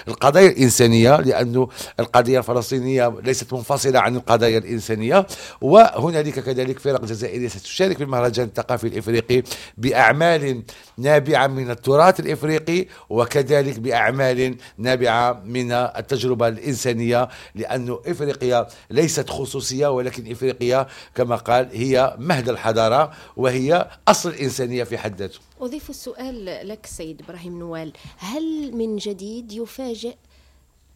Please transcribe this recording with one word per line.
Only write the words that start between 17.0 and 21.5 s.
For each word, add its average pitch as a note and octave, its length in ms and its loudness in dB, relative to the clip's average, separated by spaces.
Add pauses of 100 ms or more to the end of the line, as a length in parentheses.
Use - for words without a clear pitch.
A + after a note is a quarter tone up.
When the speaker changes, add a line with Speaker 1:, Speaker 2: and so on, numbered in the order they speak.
Speaker 1:
لأن A#2+ 420 -6 (100)
إفريقيا C3+ 600 -2 (220)
ليست C#3+ 400 0
خصوصية، C3+ 580 -4
ولكن B2 440 -4
إفريقيا B2+ 560 0 (280)
كما A#2+ 200 0
قال B2 380 2